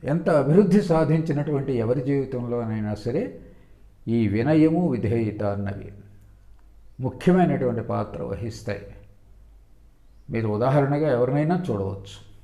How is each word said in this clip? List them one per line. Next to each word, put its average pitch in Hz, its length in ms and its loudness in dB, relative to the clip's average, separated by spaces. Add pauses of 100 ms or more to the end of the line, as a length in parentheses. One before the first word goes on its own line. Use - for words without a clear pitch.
ఎంత 165 260 0
అభివృద్ధి 170 520 6
సాధించినటువంటి 151 880 0
ఎవరి 120 280 0
జీవితంలోనైనా 120 920 -2
సరే - 460 -6 (680)
ఈ 113 200 2
వినయము, 156 600 4
విధేయత 107 540 -2
అన్నవి 101 500 -6 (1080)
ముఖ్యమైనటువంటి 131 800 2
పాత్ర 101 420 -6
వహిస్తాయి. 104 600 -8 (1500)
మీరు 113 180 -2
ఉదాహరణగా 139 640 2
ఎవరినైనా 147 580 0
చూడవచ్చు. 98 560 -6 (180)